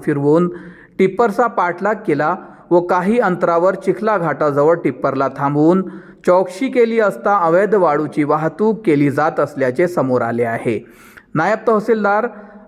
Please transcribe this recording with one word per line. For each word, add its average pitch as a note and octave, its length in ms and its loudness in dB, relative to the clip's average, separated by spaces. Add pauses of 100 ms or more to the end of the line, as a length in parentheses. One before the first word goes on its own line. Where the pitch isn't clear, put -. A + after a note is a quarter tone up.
फिरवून D3+ 460 2 (480)
टिप्परचा G3+ 480 2
पाठलाग F#3+ 480 -2 (120)
केला D#3 300 0 (340)
व E3+ 100 4
काही F3+ 380 0
अंतरावर F3+ 560 2
चिखला G#3 440 -2
घाटाजवळ D3+ 560 0 (100)
टिप्परला C3+ 520 -2
थांबवून D3+ 460 2 (440)
चौकशी F#3 420 2
केली A#3 320 2
असता G3+ 360 0
अवैध F#3 380 2
वाळूची D3+ 500 2
वाहतूक D#3+ 600 -2
केली C#3+ 240 2
जात D3+ 300 0
असल्याचे C3+ 480 0
समोर C3 340 0
आले A#2 220 -2
आहे. A#2 420 -4 (480)
नायब F#3 240 0 (100)
तहसीलदार G#3+ 580 0 (420)